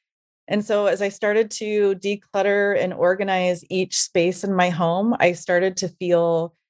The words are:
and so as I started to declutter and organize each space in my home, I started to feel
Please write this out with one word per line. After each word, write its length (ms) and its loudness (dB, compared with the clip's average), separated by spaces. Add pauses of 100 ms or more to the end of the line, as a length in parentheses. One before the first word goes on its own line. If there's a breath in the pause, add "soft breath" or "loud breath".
(480)
and 180 -2
so 220 0
as 140 0
I 80 0
started 420 0
to 440 0
declutter 840 0
and 120 -2
organize 760 0
each 300 -4
space 460 0
in 100 -2
my 140 2
home, 500 0
I 140 4
started 440 0
to 120 -6
feel 640 0 (160)